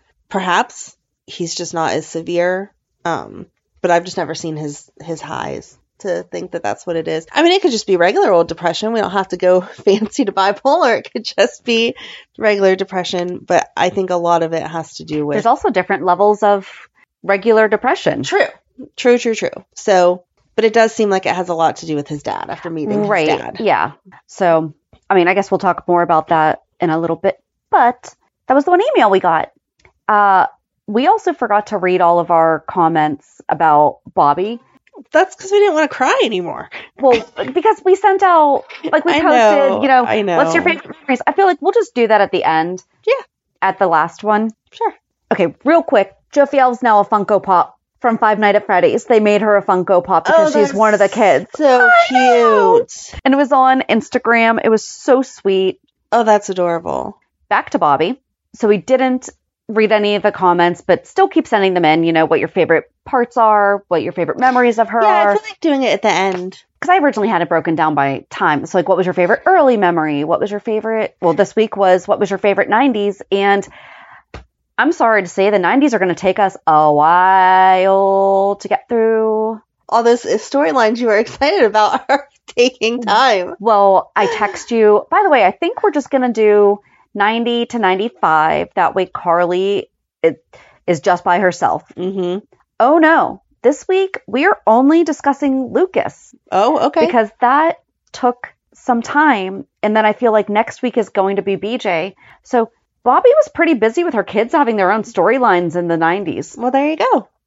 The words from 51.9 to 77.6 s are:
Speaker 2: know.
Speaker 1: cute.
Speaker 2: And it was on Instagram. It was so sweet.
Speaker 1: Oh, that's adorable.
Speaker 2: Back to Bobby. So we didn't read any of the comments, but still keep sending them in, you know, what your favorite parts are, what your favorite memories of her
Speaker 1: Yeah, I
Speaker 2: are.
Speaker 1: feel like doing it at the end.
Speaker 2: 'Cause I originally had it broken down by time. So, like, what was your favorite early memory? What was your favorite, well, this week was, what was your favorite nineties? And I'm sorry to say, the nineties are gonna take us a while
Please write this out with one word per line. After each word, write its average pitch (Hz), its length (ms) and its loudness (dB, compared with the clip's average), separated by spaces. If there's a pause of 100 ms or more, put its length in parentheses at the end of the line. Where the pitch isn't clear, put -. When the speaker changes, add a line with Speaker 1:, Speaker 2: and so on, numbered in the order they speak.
Speaker 2:
know. 453 640 4 (100)
Speaker 1:
cute. - 400 -18
Speaker 2:
And 262 80 2
it 277 40 2
was 277 140 0
on 262 380 2
Instagram. 226 720 0
It 226 60 0
was 220 180 0
so 269 360 0
sweet. 190 560 -4 (320)
Speaker 1:
Oh, 233 120 2
that's 208 260 2
adorable. 175 680 -4 (320)
Speaker 2:
Back - 220 -4
to - 80 -4
Bobby. 156 420 0 (320)
So - 140 -4
we 208 100 4
didn't 254 520 -2 (400)
read 214 220 0
any 208 240 0
of 202 60 -4
the - 100 0
comments, 175 500 0
but - 260 -2
still 381 220 2
keep 330 180 -2
sending 190 260 0
them 175 120 0
in, 160 180 2
you 165 100 0
know, 160 120 2
what 156 140 0
your 160 100 -4
favorite 165 420 0 (140)
parts 240 320 -4
are, 208 500 2
what 160 160 -2
your 175 80 -6
favorite 170 280 -4
memories 247 380 2
of 214 120 0
her 226 120 -2
Speaker 1:
Yeah, 220 60 4
I 214 160 2
Speaker 2:
are. 202 120 2
Speaker 1:
feel 427 140 -2
like 403 120 -20
doing 285 220 0
it 202 100 0
at - 100 -2
the 214 80 0
end. 185 500 -4 (200)
Speaker 2:
'Cause 311 80 -4
I 359 80 4
originally 226 320 0
had 175 120 0
it 170 80 -2
broken 165 260 -2
down 156 200 0
by 139 340 -2
time. 156 360 -2
So, 190 120 -4
like, 175 120 0
what 185 80 2
was 185 100 -2
your 180 60 -4
favorite 185 320 0
early 294 320 4
memory? 156 480 -2
What 160 160 -2
was 202 100 -4
your 208 80 -8
favorite, 220 600 -6
well, 170 120 0
this 190 220 -2
week 214 220 -2
was, 185 300 2
what 202 120 -2
was 196 100 -2
your 190 100 -6
favorite 202 280 0
nineties? 214 540 0 (100)
And 196 340 0 (1120)
I'm 262 140 0
sorry 226 300 0
to 175 80 -10
say, 196 200 0
the 208 100 0
nineties 240 340 0
are 208 60 -2
gonna 180 160 -2
take 190 240 -2
us 190 180 -2 (100)
a 156 240 4
while 190 1700 2